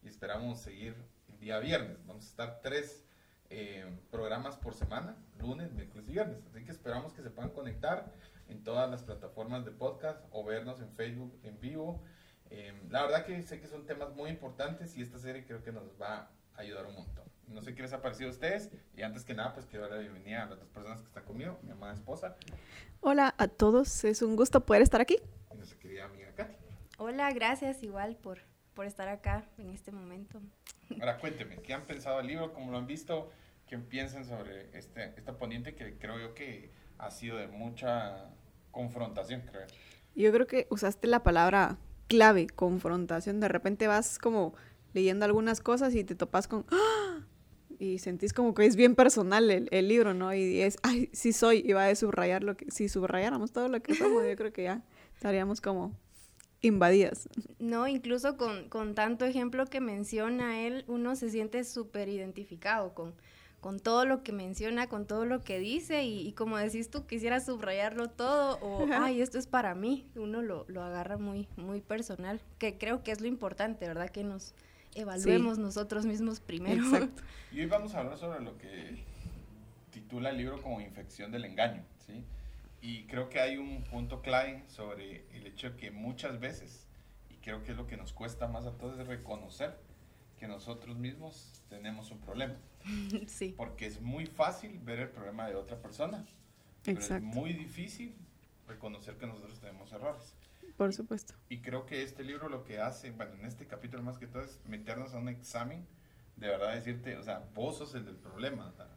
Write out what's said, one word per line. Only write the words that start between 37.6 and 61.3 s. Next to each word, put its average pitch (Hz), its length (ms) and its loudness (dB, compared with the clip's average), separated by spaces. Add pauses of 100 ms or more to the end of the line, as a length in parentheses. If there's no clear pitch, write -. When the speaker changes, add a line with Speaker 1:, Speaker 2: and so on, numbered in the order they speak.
Speaker 1:
confrontación, 120 720 -6
creo? 95 260 -14 (480)
Speaker 2:
Yo 214 160 8
creo 240 160 6
que 262 220 2
usaste 208 380 0
la 233 160 6
palabra 180 540 8 (300)
clave, 214 400 10
confrontación. 180 960 0
De 208 80 4
repente 202 380 2
vas 208 320 4
como 214 340 4 (400)
leyendo 190 320 6
algunas 220 340 6
cosas 254 360 4
y 208 100 4
te 185 100 -4
topas 180 320 2
con... 220 240 -2
¡ah! 440 260 6 (840)
Y 190 180 0
sentís 185 340 -2
como 240 220 4
que 208 140 8
es 214 80 10
bien 247 180 12
personal 220 560 10
el, 185 220 6
el 190 160 6
libro, 220 260 8
¿no? 185 220 0
Y 185 260 4
es, 196 220 4
"Ay, 247 300 4
sí 233 200 4
soy", 226 320 8
y 196 80 8
va 190 140 8
a 202 80 8
subrayar 185 480 4
lo 202 120 0
que, - 140 -10
si - 200 0
subrayáramos 208 640 2
todo 247 160 2
lo 240 120 0
que 285 140 2
somos, 415 280 6
yo 202 120 2
creo 214 180 -2
que 185 120 -2
ya 196 180 -2 (320)
estaríamos 196 460 0
como 196 360 -2 (640)
invadidas. 190 680 8 (300)
Speaker 3:
No, 233 300 0
incluso 254 500 0
con, 220 320 -2
con 214 240 -2
tanto 226 320 2
ejemplo 254 400 2
que 262 160 -4
menciona 226 800 0
él, 247 260 -2
uno 240 280 0
se 247 160 -2